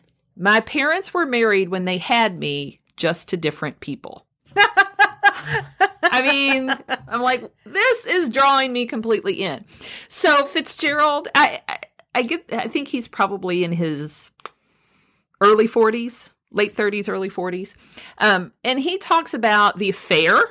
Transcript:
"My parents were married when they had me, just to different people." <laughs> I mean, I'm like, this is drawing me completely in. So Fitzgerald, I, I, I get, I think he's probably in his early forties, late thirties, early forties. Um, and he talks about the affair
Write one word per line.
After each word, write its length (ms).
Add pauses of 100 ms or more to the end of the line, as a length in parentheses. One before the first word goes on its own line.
(380)
"My 220
parents 520
were 140
married 440
when 160
they 120
had 400
me, 440 (160)
just 320
to 80
different 420
people." 480 (280)
<laughs> 0 (1500)
I 180
mean, 540 (320)
I'm 140
like, 300 (140)
this 400
is 240
drawing 440
me 120
completely 480
in. 320 (420)
So 380
Fitzgerald, 920
I, 320
I, 100 (380)
I 80
get, 300
I 140
think 200
he's 200
probably 560
in 80
his 600 (1120)
early 260
forties, 600 (220)
late 240
thirties, 340
early 200
forties. 460 (420)
Um, 340 (120)
and 160
he 180
talks 360
about 440
the 120
affair 600